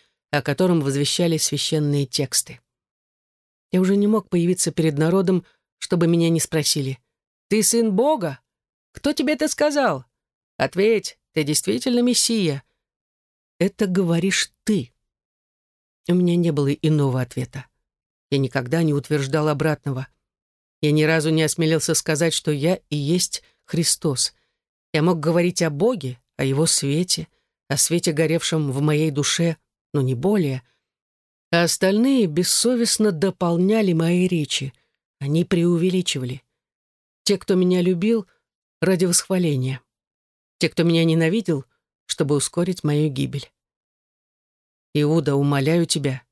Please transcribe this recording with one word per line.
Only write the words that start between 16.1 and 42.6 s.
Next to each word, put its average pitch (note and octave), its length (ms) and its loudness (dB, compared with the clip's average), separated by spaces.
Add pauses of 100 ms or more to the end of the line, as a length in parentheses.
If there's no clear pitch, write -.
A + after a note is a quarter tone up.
меня F3+ 220 2
не E3+ 160 2
было C#3+ 220 0
иного C#3+ 480 0
ответа. B2+ 460 -8 (640)
Я C#3 80 2
никогда C3+ 440 0
не D3+ 100 2
утверждал C#3+ 540 -2
обратного. C#3+ 640 -4 (720)
Я D3+ 100 2
ни D3+ 120 4
разу D#3+ 260 2
не D#3+ 140 2
осмелился D#3+ 500 0
сказать, D#3+ 400 0
что - 180 -4
я D3+ 380 0
и D3 80 -4
есть D#3 460 -2 (200)
Христос. - 680 -2 (580)
Я D3+ 120 0
мог E3+ 180 2
говорить F3 400 0
о E3 80 2
Боге, D3 500 -4 (160)
о C#3 80 -4
Его C3+ 220 0
свете, D#3+ 640 -2 (380)
о C3+ 100 -4
свете, E3+ 340 0
горевшем D#3 580 0
в C3+ 120 -2
моей D3+ 300 2
душе, D#3 440 0 (380)
но C#3 80 0
не C3 120 0
более. C#3+ 480 -2 (920)
А E3+ 120 4
остальные G#3+ 600 2
бессовестно G#3+ 880 0
дополняли F3+ 800 0
мои F3 340 2
речи. D3+ 460 -4 (460)
Они D3+ 260 0
преувеличивали. E3+ 960 0 (800)
Те, G3+ 140 0
кто - 180 0
меня F3+ 260 2
любил, F#3 460 0 (540)
ради F#3 240 2
восхваления. D#3+ 760 -2 (760)
Те, E3 100 -2
кто - 160 -2
меня E3 220 2
ненавидел, E3 580 0 (440)
чтобы D3 280 -2
ускорить F3 480 -4